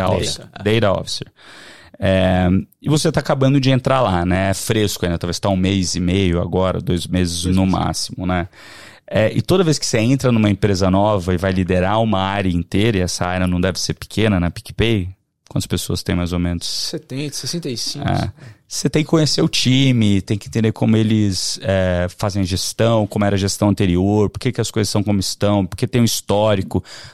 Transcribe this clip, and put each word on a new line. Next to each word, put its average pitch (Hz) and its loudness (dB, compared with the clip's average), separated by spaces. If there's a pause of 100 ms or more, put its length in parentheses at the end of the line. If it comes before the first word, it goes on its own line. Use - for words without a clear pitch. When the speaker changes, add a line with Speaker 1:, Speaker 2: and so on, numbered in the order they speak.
Speaker 1:
Data. 92 0
Speaker 2:
Officer? - -6 (180)
Data 107 2
Officer. - -10 (720)
É, 92 2 (340)
e - -4
você 151 2
tá 156 0
acabando 139 2
de 131 2
entrar 131 2
lá, 92 2
né? 95 2
É 95 0
fresco 107 -2
ainda, 87 0
talvez 87 -4
tá 104 -2
um 98 2
mês 92 0
e 92 -4
meio 90 2
agora, 90 -2
dois 90 -4
meses 87 -2
Speaker 3:
Dois 92 0
Speaker 2:
no 95 2
Speaker 3:
meses. 90 0
Speaker 2:
máximo, 87 -6
né? 90 -2 (600)
É, 110 0
e 117 -2
toda 185 2
vez 156 2
que - -8
você 120 0
entra 131 2
numa 110 4
empresa 98 2
nova 95 2
e 90 2
vai 95 0
liderar 92 2
uma 110 0
área 98 0
inteira, 92 0
e 92 0
essa 90 -2
área 92 0
não 90 0
deve 90 0
ser - -4
pequena 104 0
na 87 0
PicPay, 104 -2 (380)
quantas - -6
pessoas 90 -4
tem 90 -4
mais 87 -2
ou 90 -2
menos? 87 -4
Speaker 3:
Setenta, - -8
sessenta 160 -8
e 117 -8
cinco. - -6
Speaker 2:
É. 95 -2 (340)
Você - -4
tem 151 0
que 147 -8
conhecer 160 2
o 165 2
time, 123 2
tem 104 -4
que - -16
entender 110 0
como 113 2
eles, 107 0
é, 92 0 (100)
fazem 101 -2
a 92 0
gestão, 110 0
como 104 -2
era 101 2
a - 2
gestão 98 0
anterior, 98 2
por - -6
que 127 -2
que - -6
as 110 -2
coisas 107 -2
são 101 -2
como 101 0
estão, 101 0
porque - -8
tem 123 0
um - 4
histórico. 104 0 (300)